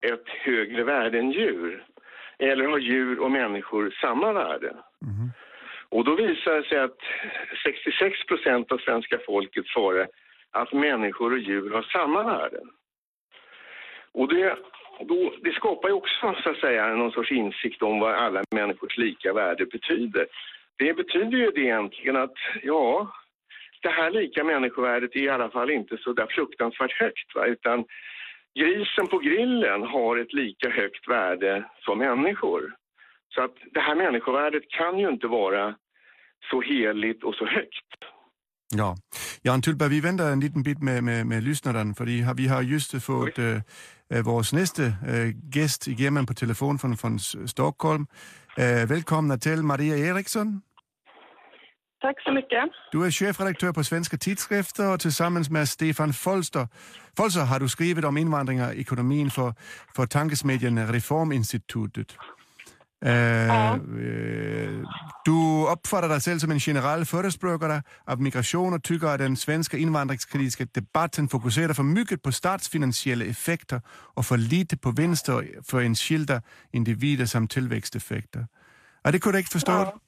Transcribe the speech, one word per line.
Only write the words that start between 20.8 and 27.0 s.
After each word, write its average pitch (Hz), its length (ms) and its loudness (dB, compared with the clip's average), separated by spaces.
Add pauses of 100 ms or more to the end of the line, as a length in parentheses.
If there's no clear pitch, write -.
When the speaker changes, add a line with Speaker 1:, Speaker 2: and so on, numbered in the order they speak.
Speaker 1:
betyder 185 440 0
ju 233 140 4
det 143 100 0
egentligen 117 540 0
att, 131 180 0 (300)
ja, 160 480 2 (680)
det 175 80 0
här 165 220 2
lika 180 320 0
människovärdet 123 720 0
är 135 40 0
i 139 100 2
alla 123 200 0
fall 123 220 0
inte 117 260 -2
så 123 160 -4
där 117 160 0
fruktansvärt - 680 -2